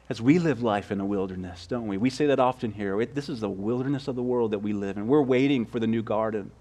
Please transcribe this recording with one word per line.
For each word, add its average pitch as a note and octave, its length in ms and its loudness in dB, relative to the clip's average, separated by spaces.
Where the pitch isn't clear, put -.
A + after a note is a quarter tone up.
as A2 140 -6
we C3+ 160 2
live D3+ 240 0
life G2+ 300 0
in G2 80 -2
a G2 60 -2
wilderness, F#2 600 -6
don't A#2+ 220 -6
we? G2 100 -4
We B2 140 2
say D3+ 160 0
that C3+ 120 4
often B2+ 320 2
here. G2+ 300 -2
It, A#2+ 140 -4
this C#3+ 120 -6
is C#3 120 -8
the G#2+ 100 -2
wilderness B2 580 -2
of C3 80 -4
the B2 60 -4
world B2 300 2
that G#2 80 0
we G#2 120 -4
live G2+ 260 -4
in. G#2 100 -4
We're D3 160 6
waiting B2+ 420 4
for A#2 140 -2
the A2+ 80 6
new A2+ 160 2
garden. A2 580 -2